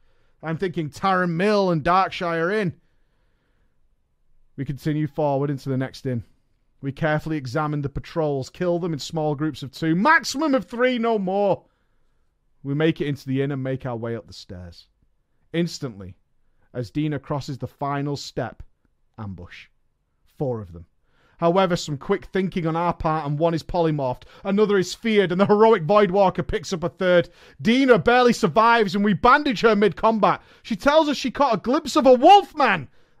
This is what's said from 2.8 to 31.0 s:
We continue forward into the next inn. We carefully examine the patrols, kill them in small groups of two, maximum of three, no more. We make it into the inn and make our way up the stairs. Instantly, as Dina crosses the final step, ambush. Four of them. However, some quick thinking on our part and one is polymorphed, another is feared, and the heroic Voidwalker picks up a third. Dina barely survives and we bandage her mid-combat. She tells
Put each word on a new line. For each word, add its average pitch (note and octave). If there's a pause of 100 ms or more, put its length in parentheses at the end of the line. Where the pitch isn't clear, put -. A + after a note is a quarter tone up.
We C3+
continue D3+
forward C#3+
into C#3
the C3
next -
inn. B2+ (580)
We C3+
carefully D#3
examine D3
the C#3
patrols, C#3+
kill F3
them E3+
in D3
small D3+
groups D3
of C#3
two, E3
maximum C#4+
of A3
three, B3
no A3+
more. F#3+ (1000)
We C#3
make D#3+
it C#3+
into C#3+
the C3+
inn C#3
and C3
make C3
our A#2+
way A#2
up A2
the F#2
stairs. F2+ (640)
Instantly, A#2 (580)
as B2
Dina D3+
crosses C#3
the A#2+
final C#3+
step, - (540)
ambush. F#2 (680)
Four B2
of E2+
them. E2 (540)
However, F3+
some D3+
quick G3
thinking F#3+
on D#3+
our E3+
part D#3
and D3
one E3
is D#3+
polymorphed, D3+ (200)
another G3+
is F3+
feared, G3+
and F3+
the G3
heroic G#3+
Voidwalker F#3+
picks G3
up E3
a E3
third. F3+ (300)
Dina A#3+
barely A#3+
survives A3
and G3+
we G#3
bandage C4
her A3
mid-combat. G3+ (200)
She A3
tells D4+